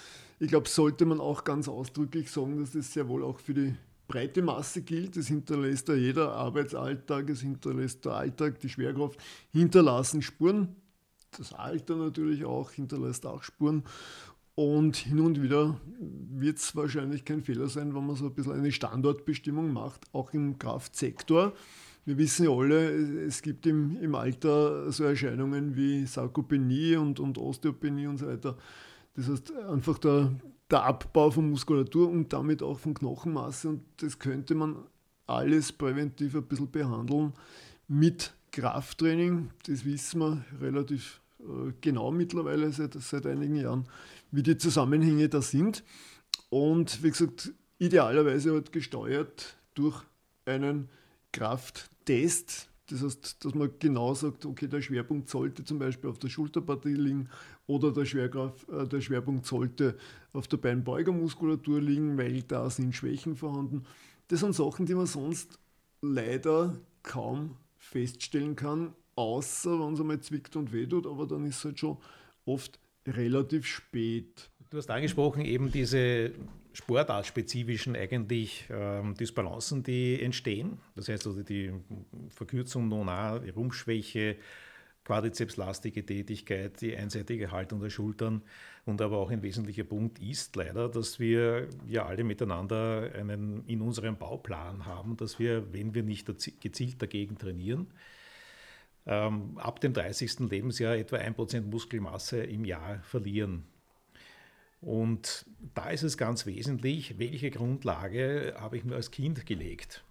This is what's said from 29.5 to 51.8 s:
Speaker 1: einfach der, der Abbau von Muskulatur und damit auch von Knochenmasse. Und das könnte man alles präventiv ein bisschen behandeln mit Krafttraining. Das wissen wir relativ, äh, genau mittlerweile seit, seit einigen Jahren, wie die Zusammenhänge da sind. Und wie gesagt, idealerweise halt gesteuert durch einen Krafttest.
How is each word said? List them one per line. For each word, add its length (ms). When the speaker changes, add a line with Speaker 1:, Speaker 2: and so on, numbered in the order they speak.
Speaker 1:
einfach 440
der, 340
der 140
Abbau 480
von 180
Muskulatur 600
und 240
damit 280
auch 180
von 140
Knochenmasse. 760
Und 140
das 220
könnte 340
man 220
alles 440
präventiv 640
ein 80
bisschen 280
behandeln 600
mit 460
Krafttraining. 1000
Das 200
wissen 340
wir 240
relativ, 640
äh, 400
genau 320
mittlerweile 600
seit, 220
seit 320
einigen 280
Jahren, 320
wie 120
die 140
Zusammenhänge 720
da 120
sind. 420
Und 520
wie 100
gesagt, 420
idealerweise 760
halt 220
gesteuert 840
durch 280
einen 460
Krafttest. 1400